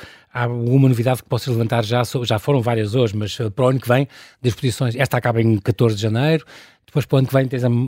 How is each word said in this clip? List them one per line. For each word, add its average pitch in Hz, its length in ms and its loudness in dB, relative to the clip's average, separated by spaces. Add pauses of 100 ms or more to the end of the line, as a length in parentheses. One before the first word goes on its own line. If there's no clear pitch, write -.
(320)
Há 123 120 -4
alguma 120 440 2
novidade 120 360 0
que - 40 -20
possas 123 200 -4
levantar 117 360 0
já? 120 220 0
So-, 123 180 -4
já 113 140 0
foram 139 240 0
várias 110 320 -2
hoje, 113 240 0
mas, 104 220 -6
eh, 113 100 -4
para 127 160 0
o - 40 6
ano 131 120 0
que - 60 -14
vem, 139 200 2 (340)
das 123 120 0
exposições. 120 420 -2
Esta 127 220 0
acaba 117 240 0
em 113 160 4
catorze 113 380 0
de 101 80 -6
janeiro. 135 420 0 (480)
Pois 143 120 -2
para - 100 0
o 135 40 4
ano 131 80 2
que - 60 -4
vem 135 140 2
tens 123 160 -4
a-, 123 60 2 (180)